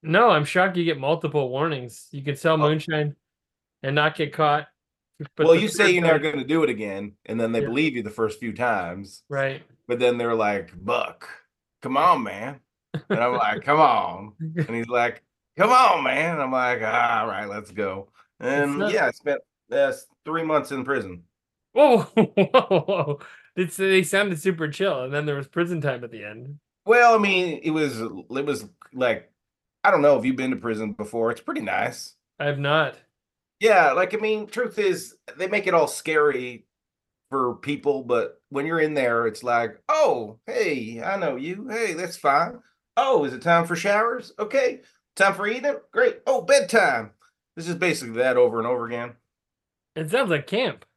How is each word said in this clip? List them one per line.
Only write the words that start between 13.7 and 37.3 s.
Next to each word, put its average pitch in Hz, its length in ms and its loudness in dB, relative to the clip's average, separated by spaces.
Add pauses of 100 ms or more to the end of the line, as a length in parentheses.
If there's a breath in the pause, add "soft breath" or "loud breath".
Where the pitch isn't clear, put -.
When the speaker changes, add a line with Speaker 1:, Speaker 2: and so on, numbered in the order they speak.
Speaker 2:
on." 104 600 2
And 160 360 -4
he's 117 100 -6
like, 120 380 0 (320)
"Come 202 140 4
on, 214 340 6
man." 147 300 0
And 147 80 -2
I'm 131 100 -4
like, 123 300 0
"All 113 440 0
right, 104 200 -6
let's 101 260 -10
go." 98 400 -6 (260 soft breath)
And 143 320 0
Speaker 1:
It's 143 80 -4
not 202 140 -2
Speaker 2:
yeah, 190 140 2
I 120 40 0
spent, 143 300 -4 (320)
uh, 139 200 2 (320)
three 160 200 -4
months 156 260 0
in 131 140 -6
prison. 107 400 -6 (480)
Speaker 1:
Whoa, 262 300 6
<laughs> - 120 -10
whoa, 220 100 6 (280)
whoa, 196 300 4
whoa. 147 380 -4 (360 loud breath)
It's, 180 200 -4
they 190 280 2
sounded 196 360 0
super 165 280 -2
chill, 151 340 -2
and 131 100 -8
then 147 140 -4
there 147 80 -2
was 139 140 -8
prison 170 320 -2
time 127 240 -4
at 113 80 -14
the 107 100 -16
end. 120 380 -16 (260)
Speaker 2:
Well, 233 300 8
I - 20 4
mean, 185 460 0
it 165 80 0
was, 143 280 -2
it 110 280 -10 (180)
was 113 220 -6 (240)
like, 123 400 -2 (500)
I 196 80 4
don't 175 120 4
know 143 140 6
if 113 80 -2
you've 127 120 0
been 131 160 -4
to 120 40 -4
prison 107 360 -6
before. 113 400 -4
It's 113 80 -8
pretty 294 200 -8
nice. 107 540 -6 (240)
Speaker 1:
I 147 80 -4
have 143 140 -4
not. 143 360 0 (640)
Speaker 2:
Yeah, 190 300 6
like, 180 240 0
I 214 40 -2
mean, 214 280 -2
truth 226 320 -6
is, 185 380 -2 (200)
they 180 120 -6
make 190 180 -2
it 180 80 0
all 156 140 4
scary 135 800 -2 (600)
for 127 280 -2